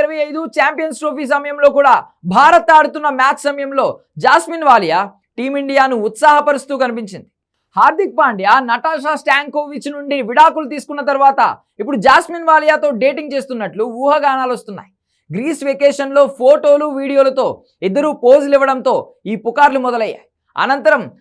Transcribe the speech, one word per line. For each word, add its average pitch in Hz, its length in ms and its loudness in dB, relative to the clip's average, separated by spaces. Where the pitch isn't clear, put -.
ఇరవై 311 160 -2
ఐదు 302 120 -8
ఛాంపియన్స్ 302 460 -2
ట్రోఫీ 294 320 -6
సమయంలో 285 340 0
కూడా 277 180 6
భారత్ 330 400 4
ఆడుతున్న 302 300 2
మ్యాచ్ 277 300 0
సమయంలో 277 360 -4
జాస్మిన్ 320 460 2
వాలియా 185 320 4
టీమిండియాను 269 580 0
ఉత్సాహపరుస్తూ 285 680 2
కనిపించింది. 226 440 -8
హార్దిక్ 285 400 2
పాండ్యా 214 360 2
నటాషా 302 520 -4
స్టాంకోవిచ్ 294 720 -4
నుండి 285 240 -6
విడాకులు 285 440 2
తీసుకున్న 285 360 -10
తర్వాత 277 320 2
ఇప్పుడు 208 260 -6
జాస్మిన్ 339 440 2
వాలియాతో 302 400 2
డేటింగ్ 277 340 -2
చేస్తున్నట్లు 226 480 -6
ఊహాగానాలు 269 560 0
వస్తున్నాయి. - 340 -18
గ్రీస్ 277 360 -6
వెకేషన్లో 277 540 0
ఫోటోలు, 294 480 2
వీడియోలతో 269 480 0
ఇద్దరూ 285 240 -2
పోజులు 277 320 4
ఇవ్వడంతో 262 380 0
ఈ 220 40 -4
పుకార్లు 262 420 2
మొదలయ్యాయి. 226 380 -6
అనంతరం 277 400 0